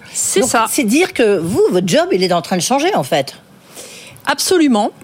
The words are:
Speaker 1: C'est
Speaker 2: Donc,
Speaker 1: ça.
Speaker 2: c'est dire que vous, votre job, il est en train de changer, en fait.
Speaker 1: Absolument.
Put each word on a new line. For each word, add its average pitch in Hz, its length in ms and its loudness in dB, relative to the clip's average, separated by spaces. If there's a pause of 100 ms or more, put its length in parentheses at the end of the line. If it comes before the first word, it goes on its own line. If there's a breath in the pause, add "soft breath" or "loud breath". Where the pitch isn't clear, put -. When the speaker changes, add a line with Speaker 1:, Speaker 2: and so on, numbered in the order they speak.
(140)
Speaker 1:
C'est - 280 -2
Speaker 2:
Donc, 247 80 0
Speaker 1:
ça. 226 200 2
Speaker 2:
c'est - 140 0
dire 285 300 2
que 202 260 2
vous, 190 320 0
votre 180 160 0
job, 302 240 2
il 185 120 2
est 180 100 0
en 170 80 2
train 185 160 -4
de 170 40 -2
changer, 285 320 0
en - 100 -2
fait. 135 320 -4 (920 loud breath)
Speaker 1:
Absolument. 285 680 0 (120)